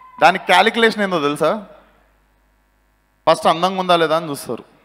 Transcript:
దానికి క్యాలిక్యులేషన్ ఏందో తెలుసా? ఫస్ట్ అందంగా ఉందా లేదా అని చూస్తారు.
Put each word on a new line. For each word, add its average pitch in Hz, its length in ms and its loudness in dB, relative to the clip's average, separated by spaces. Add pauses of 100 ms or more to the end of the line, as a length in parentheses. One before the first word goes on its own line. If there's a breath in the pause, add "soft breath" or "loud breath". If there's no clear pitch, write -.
(220)
దానికి 175 240 4
క్యాలిక్యులేషన్ 214 560 2
ఏందో 185 180 -2
తెలుసా? 151 460 -2 (1600)
ఫస్ట్ 160 160 2
అందంగా 185 340 0
ఉందా 180 160 0
లేదా 160 200 0
అని 165 140 -6
చూస్తారు. 127 540 -12